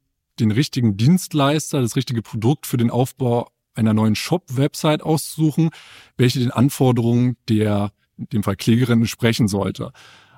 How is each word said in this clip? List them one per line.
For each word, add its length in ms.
den 120
richtigen 460
Dienstleister, 840
das 140
richtige 260
Produkt 440
für 120
den 120
Aufbau 580
einer 200
neuen 220
Shop-Website 840
auszusuchen, 680
welche 220
den 120
Anforderungen 840
der, 440
in 160
dem 100
Fall 120
Klägerin, 440
entsprechen 480
sollte. 440